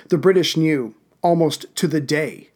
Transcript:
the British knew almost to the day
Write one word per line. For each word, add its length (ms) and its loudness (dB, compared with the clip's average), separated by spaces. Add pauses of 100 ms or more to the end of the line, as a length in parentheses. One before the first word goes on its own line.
the 100 0
British 380 2
knew 400 -2 (260)
almost 440 0 (100)
to 120 -2
the 140 0
day 540 -6